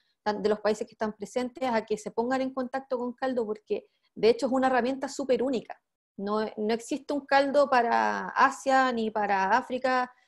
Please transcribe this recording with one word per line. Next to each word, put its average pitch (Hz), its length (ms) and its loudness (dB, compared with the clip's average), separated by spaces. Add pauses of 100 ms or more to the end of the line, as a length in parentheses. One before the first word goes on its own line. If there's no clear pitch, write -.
(240)
tan-, 208 180 -2
de 208 80 0
los 214 100 0
países 214 260 0
que - 80 -20
están 214 200 -6
presentes, 247 580 -8
a 220 140 0
que 214 120 -4
se 208 140 -10
pongan 254 300 -2
en 262 120 -4
contacto 262 440 -6
con 247 160 -6
Caldo, 247 320 -2
porque 208 420 -6 (260)
de 214 160 4
hecho 247 180 2
es 226 40 0
una 262 160 4
herramienta 262 400 0
súper 262 340 0
única. 247 380 -4 (380)
No, 202 240 -2 (160)
no 214 160 0
existe 269 400 -4
un 277 120 -4
Caldo 277 440 4
para 226 600 2
Asia 262 640 2
ni 226 180 -2
para 202 480 2
África, 254 540 0 (160)